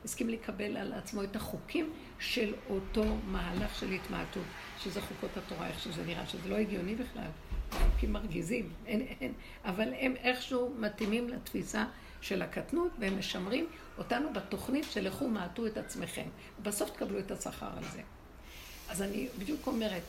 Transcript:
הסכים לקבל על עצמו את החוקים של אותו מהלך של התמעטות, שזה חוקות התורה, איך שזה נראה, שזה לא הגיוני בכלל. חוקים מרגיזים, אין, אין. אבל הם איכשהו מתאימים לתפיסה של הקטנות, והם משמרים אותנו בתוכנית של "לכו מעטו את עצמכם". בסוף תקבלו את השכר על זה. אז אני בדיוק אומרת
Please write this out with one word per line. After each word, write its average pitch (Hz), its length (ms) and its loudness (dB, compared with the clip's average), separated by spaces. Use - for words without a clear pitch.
הסכים 226 240 0
לקבל 208 480 0
על - 160 -2
עצמו 202 300 -2
את 202 140 -2
החוקים - 540 0
של 208 360 2
אותו 202 340 4
מהלך 185 540 2
של 190 120 0
התמעטות, 175 500 -2
שזה 196 220 -2
חוקות - 360 -4
התורה, 175 320 -4
איך 160 120 -4
שזה 170 260 -2
נראה, 170 200 -2
שזה 175 220 -4
לא 196 80 2
הגיוני 196 380 2
בכלל. 226 340 -4
חוקים - 420 8
מרגיזים, 190 560 0
אין, 220 140 4
אין. 262 120 -2
אבל 208 240 2
הם 262 160 4
איכשהו 247 640 2
מתאימים 220 500 2
לתפיסה 220 560 0
של 185 220 2
הקטנות, 330 560 2
והם 196 200 2
משמרים 196 480 2
אותנו 254 340 2
בתוכנית 233 580 0
של 190 180 2
"לכו 254 200 0
מעטו 208 380 0
את 214 100 0
עצמכם". - 500 -4
בסוף 202 280 2
תקבלו 202 280 0
את 196 120 -2
השכר - 460 -4
על - 160 -4
זה. - 80 -8
אז 185 140 -2
אני 214 260 0
בדיוק 285 280 0
אומרת 214 420 2